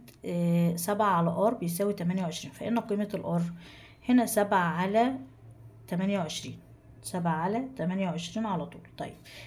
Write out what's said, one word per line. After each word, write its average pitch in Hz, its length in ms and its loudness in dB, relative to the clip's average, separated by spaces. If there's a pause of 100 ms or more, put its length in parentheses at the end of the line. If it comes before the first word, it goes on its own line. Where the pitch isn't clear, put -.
(240)
آه، 170 520 2
سبعة 208 340 2
على 175 400 4
R 254 40 0
بيساوي 180 380 -2
تمانية 185 300 -2
وعشرين، 165 300 -6
فإن 233 260 -2
قيمة 208 360 -2
ال 170 260 -2
R - 20 2 (680)
هنا 247 180 6
سبعة 202 420 2
على 208 500 2 (720)
تمانية 190 300 0
وعشرين، 156 400 -6 (440)
سبعة 170 300 -2
على 202 440 0
تمانية 185 320 -2
وعشرين 175 380 -4
على 165 200 -4
طول. - 140 -16 (180)
طيب، - 160 -10 (320)